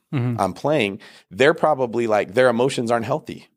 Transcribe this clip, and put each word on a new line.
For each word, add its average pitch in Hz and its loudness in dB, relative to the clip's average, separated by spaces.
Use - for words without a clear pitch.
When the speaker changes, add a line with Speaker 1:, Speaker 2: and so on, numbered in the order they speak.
Speaker 1:
Mm-hmm. 120 -2
Speaker 2:
I'm 95 0
playing." 120 -2
They're 127 4
probably 127 0
like, 104 0
their 127 4
emotions 120 0
aren't 117 0
healthy. - -8